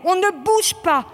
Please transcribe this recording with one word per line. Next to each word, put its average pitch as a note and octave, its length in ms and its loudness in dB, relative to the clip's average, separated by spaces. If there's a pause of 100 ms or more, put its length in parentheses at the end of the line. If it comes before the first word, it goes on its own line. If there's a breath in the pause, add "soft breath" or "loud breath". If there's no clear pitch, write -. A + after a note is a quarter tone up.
On F4 120 2
ne F#4+ 160 2
bouge G#4 420 0 (100)
pas. D4 300 0